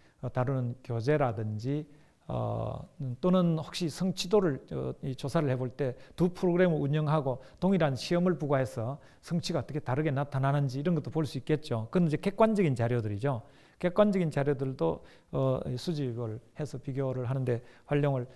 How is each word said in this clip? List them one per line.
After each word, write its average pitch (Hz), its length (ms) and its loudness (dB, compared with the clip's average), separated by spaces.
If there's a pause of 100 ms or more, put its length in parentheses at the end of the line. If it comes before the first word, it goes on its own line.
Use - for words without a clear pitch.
(200)
어, 131 80 -6
다루는 127 460 0 (100)
교재라든지, 120 1000 0 (400)
어, 113 640 -4 (120)
음, 123 200 -6
또는 180 380 4
혹시 160 320 -4
성취도를, 180 840 0
어, 131 300 -4
이 135 120 -4
조사를 147 360 0
해볼 127 200 -2
때 123 240 -4 (220)
두 180 140 2
프로그램을 175 500 2
운영하고 147 640 0 (180)
동일한 170 360 4
시험을 175 420 2
부과해서 135 600 0 (220)
성취가 165 400 -2
어떻게 139 200 -6
다르게 147 300 0
나타나는지 139 680 0
이런 175 140 2
것도 139 160 -2
볼 156 160 0
수 139 120 -6
있겠죠. 123 520 -2
그건 180 160 4
이제 151 100 2
객관적인 202 580 4
자료들이죠. 117 680 0 (360)
객관적인 185 520 4
자료들도, 139 760 0 (280)
어, 135 340 2
이 127 100 -4
수집을 120 640 -4 (180)
해서 139 200 -8
비교를 127 500 -4
하는데 127 340 -2 (240)
활용을, 143 500 0